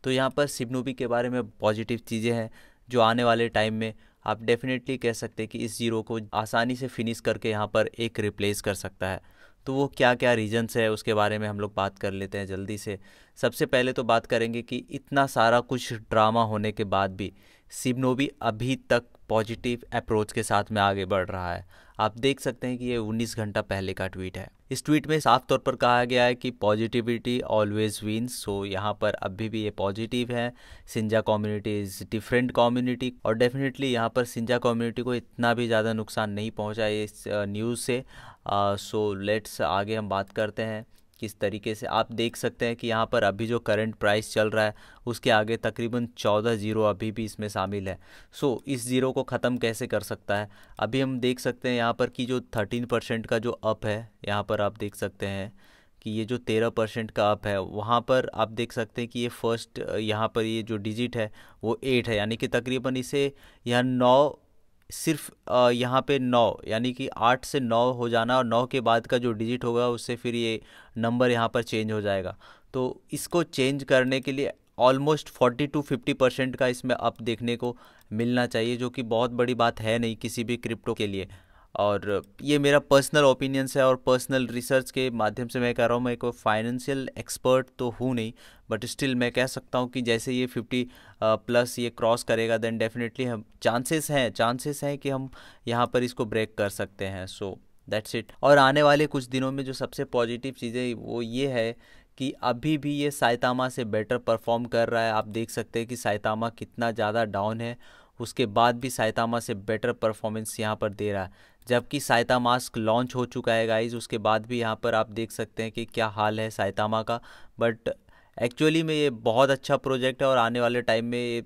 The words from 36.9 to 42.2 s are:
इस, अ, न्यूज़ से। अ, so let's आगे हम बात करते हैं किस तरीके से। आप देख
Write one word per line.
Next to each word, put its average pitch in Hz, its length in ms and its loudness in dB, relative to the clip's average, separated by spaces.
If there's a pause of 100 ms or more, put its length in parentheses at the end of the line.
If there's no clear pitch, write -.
इस, - 240 -10
अ, 101 180 -2
न्यूज़ 110 340 -4
से। 127 240 -2 (420)
अ, 101 300 2
so 104 400 -2 (140)
let's 107 320 -2
आगे 101 340 0
हम 107 140 -6
बात 98 220 -2
करते 107 300 -4
हैं 110 240 -6 (340)
किस 110 200 -10
तरीके 107 360 -2
से। 113 120 -10
आप 110 240 0
देख 113 240 -2